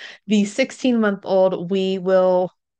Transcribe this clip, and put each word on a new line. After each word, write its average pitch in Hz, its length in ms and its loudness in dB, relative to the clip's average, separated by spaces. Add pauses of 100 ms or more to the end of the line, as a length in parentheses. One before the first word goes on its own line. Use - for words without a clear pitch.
(280)
The 202 180 2
sixteen-month-old, 196 1300 0
we 190 260 -2
will 185 540 2 (280)